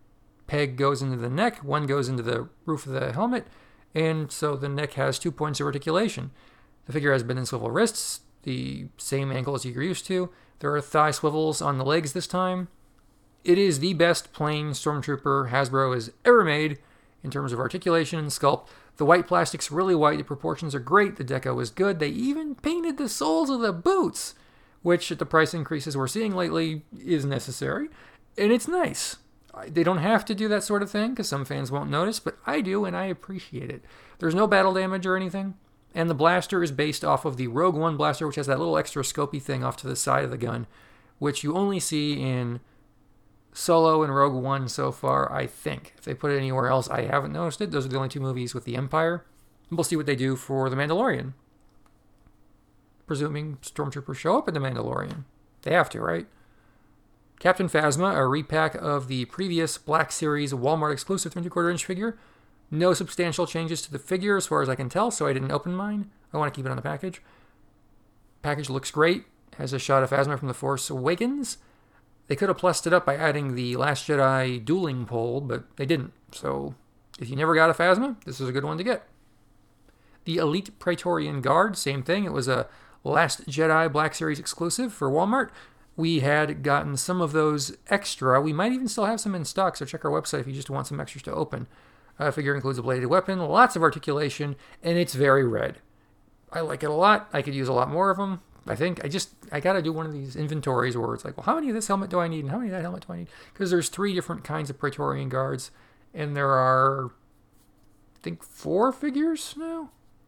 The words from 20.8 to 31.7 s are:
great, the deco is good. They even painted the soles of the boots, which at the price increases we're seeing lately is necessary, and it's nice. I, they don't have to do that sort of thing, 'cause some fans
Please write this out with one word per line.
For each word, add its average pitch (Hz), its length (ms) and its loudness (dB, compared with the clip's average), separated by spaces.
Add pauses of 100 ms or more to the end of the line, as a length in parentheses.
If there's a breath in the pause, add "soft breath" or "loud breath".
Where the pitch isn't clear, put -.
great, 190 360 4
the 135 80 -6
deco 127 360 -2
is 120 100 -4
good. 190 280 0
They 147 100 0
even 277 460 -2
painted 330 440 -2
the 277 100 -2
soles 311 420 2
of 254 100 0
the 214 120 2
boots, 320 600 0 (480 soft breath)
which 175 280 4
at 156 80 -4
the 151 80 -2
price 160 260 4
increases 147 440 -4
we're 131 100 0
seeing 208 280 -2
lately 165 480 -2 (220)
is 156 200 2
necessary, 139 640 -4 (500 loud breath)
and 208 140 4
it's 247 160 2
nice. 330 480 -2 (400)
I, - 140 -14
they 165 120 2
don't 175 160 2
have 214 280 2
to 220 80 -2
do 214 140 -2
that 208 140 2
sort 202 200 0
of 202 80 -4
thing, 220 240 -2
'cause 214 140 -4
some 139 160 -2
fans 139 280 -4